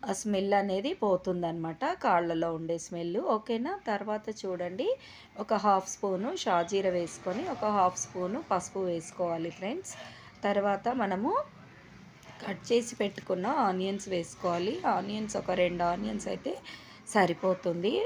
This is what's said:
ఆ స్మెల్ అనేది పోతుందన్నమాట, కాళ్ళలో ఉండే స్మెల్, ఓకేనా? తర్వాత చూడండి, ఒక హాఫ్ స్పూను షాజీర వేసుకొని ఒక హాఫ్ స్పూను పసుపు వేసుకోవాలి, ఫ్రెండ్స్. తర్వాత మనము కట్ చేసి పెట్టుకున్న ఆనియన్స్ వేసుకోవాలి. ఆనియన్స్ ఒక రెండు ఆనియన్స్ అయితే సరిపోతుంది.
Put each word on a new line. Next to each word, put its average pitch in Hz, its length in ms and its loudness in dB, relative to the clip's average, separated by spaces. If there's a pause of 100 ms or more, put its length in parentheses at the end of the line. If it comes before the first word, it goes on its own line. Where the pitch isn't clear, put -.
ఆ 196 120 0
స్మెల్ 196 400 0
అనేది 196 320 0 (100)
పోతుందన్నమాట, 175 800 0 (200)
కాళ్ళలో 170 440 4 (100)
ఉండే 165 280 -2
స్మెల్, 170 340 -4 (140)
ఓకేనా? 233 400 -2 (160)
తర్వాత 214 380 -2 (140)
చూడండి, 185 460 -2 (560)
ఒక 226 100 2 (120)
హాఫ్ 190 280 6
స్పూను 202 380 -2 (120)
షాజీర 190 440 2 (100)
వేసుకొని 180 460 -4 (100)
ఒక 220 100 -4 (120)
హాఫ్ 185 300 4
స్పూను 185 340 -4 (100)
పసుపు 185 280 -2 (120)
వేసుకోవాలి, 165 680 -2
ఫ్రెండ్స్. 254 340 -6 (540)
తర్వాత 202 400 2 (160)
మనము 214 280 2 (1080)
కట్ 196 300 -6
చేసి 233 240 2
పెట్టుకున్న 196 500 -2 (220)
ఆనియన్స్ 190 400 -2
వేసుకోవాలి. 180 720 -2 (180)
ఆనియన్స్ 208 420 -4
ఒక - 100 -4
రెండు 175 340 2 (100)
ఆనియన్స్ 208 400 -4
అయితే 269 180 -6 (640)
సరిపోతుంది. 185 800 2 (120)